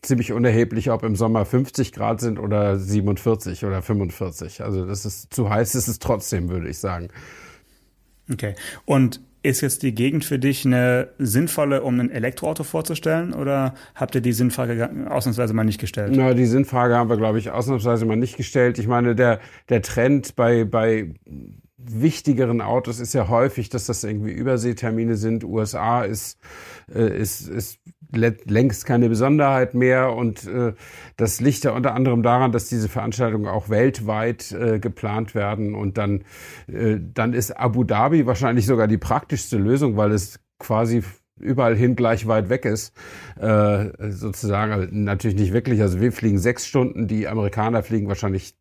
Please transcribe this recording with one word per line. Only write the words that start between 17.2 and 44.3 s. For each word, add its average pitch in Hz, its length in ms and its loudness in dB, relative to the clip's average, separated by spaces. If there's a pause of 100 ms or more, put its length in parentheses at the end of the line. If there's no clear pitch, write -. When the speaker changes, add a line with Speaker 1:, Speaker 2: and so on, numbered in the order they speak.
Speaker 1:
ich, 113 160 -4
ausnahmsweise 117 560 0
mal 110 80 2
nicht 117 220 -2
gestellt. 123 420 2
Ich 107 80 -2
meine, 120 260 2
der, 117 260 4 (300)
der 117 140 2
Trend 131 520 0
bei, 117 300 4
bei 110 480 0 (760)
wichtigeren 120 720 0
Autos 113 380 -2
ist 120 140 -6
ja 113 160 0
häufig, 117 400 2
dass - 160 -6
das - 180 -4
irgendwie 107 280 -4
Überseetermine 117 840 -2
sind. 110 280 -2
U 101 160 -4
S 110 160 -4
A 120 280 0
ist, 107 360 -8 (540)
äh, 110 240 2
ist, - 300 -4
ist 98 320 -8 (340)
le-, 110 320 2
längst 110 400 2
keine 120 240 4
Besonderheit 131 640 2
mehr 127 400 4
und, 113 340 -4
äh, 117 260 -2 (440)
das 110 220 0
liegt 131 240 2
ja 131 80 2
unter 123 220 0
anderem 123 300 2
daran, 123 280 4
dass 113 160 0
diese 110 220 0
Veranstaltungen 110 580 -2
auch 101 220 -4
weltweit, 110 840 0
äh, 113 280 0
geplant 107 560 -4
werden 104 400 -2
und 104 220 -4
dann, 101 260 0 (440)
äh, 107 320 0
dann 120 340 -2
ist 117 180 -2
Abu 123 320 0
Dhabi 127 420 2
wahrscheinlich 120 400 2
sogar 113 220 4
die 107 100 4
praktischste - 600 -2
Lösung, 117 400 2
weil 104 140 4
es - 280 -2 (200)
quasi 113 440 0 (360)
überall 117 360 2
hin 123 200 4
gleich 113 320 2
weit 110 220 2
weg 123 160 -2
ist, 107 280 -4 (460)
äh, 104 720 2
sozusagen. 104 600 -2